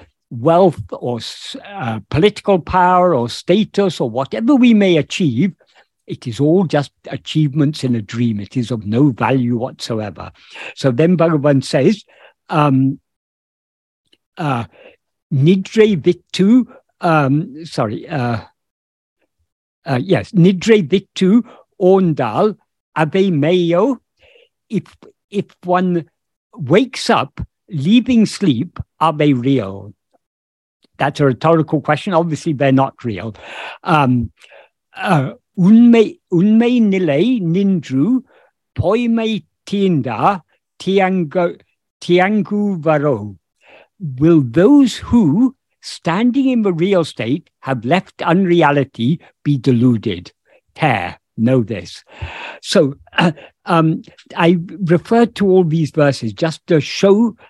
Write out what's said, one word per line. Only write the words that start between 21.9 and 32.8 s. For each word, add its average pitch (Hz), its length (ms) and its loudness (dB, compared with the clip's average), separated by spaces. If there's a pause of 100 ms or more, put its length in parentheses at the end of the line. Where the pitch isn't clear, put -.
ave 190 360 0
meo." 175 680 0 (680)
If, - 280 -8 (340)
if 202 160 -6 (160)
one 180 480 -2 (440)
wakes 196 540 -2
up, 147 320 -2 (280)
leaving 214 580 2
sleep, 143 520 -2 (200)
are 156 140 0
they 147 200 2
real? 110 640 -4 (1040)
That's 139 220 -4
a 147 60 4
rhetorical 156 540 0
question. 151 340 -4
Obviously, 165 380 -2
they're 139 200 0
not 135 320 0